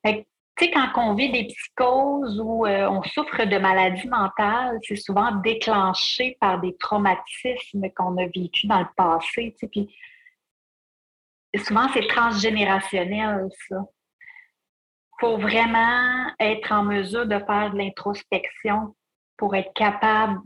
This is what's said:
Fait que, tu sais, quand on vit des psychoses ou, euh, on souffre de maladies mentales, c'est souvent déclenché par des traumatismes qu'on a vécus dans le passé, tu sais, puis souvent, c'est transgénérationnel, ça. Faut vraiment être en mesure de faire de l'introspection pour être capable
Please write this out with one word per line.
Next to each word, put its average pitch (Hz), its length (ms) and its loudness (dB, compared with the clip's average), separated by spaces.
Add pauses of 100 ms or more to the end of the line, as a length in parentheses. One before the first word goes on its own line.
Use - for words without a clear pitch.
Fait 214 140 0
que, - 80 -16 (300)
tu 349 80 2
sais, 339 60 2
quand 262 260 0
on 220 180 2
vit 254 160 0
des 233 160 -2
psychoses 262 920 0
ou, 226 280 0
euh, 196 200 2
on 196 140 0
souffre - 440 -2
de 196 120 2
maladies 190 500 2
mentales, 220 760 0
c'est 208 120 -8
souvent 202 420 0
déclenché 220 1000 0
par 185 220 2
des 180 160 -4
traumatismes 202 1160 -2
qu'on 180 220 -2
a 180 100 0
vécus 180 400 -4
dans 202 140 4
le 170 140 -2
passé, 185 640 0
tu - 80 -10
sais, - 20 -8
puis 202 280 -6 (1700)
souvent, 233 280 2
c'est 226 120 0
transgénérationnel, 202 1400 0 (180)
ça. 190 100 -6 (1400)
Faut 226 180 0
vraiment 233 880 2 (120)
être 214 320 -2
en 208 120 2
mesure 202 420 0
de 208 140 0
faire 208 320 0
de 202 80 -4
l'introspection 202 1160 -4 (420)
pour 202 180 0
être 190 180 -4
capable 214 720 2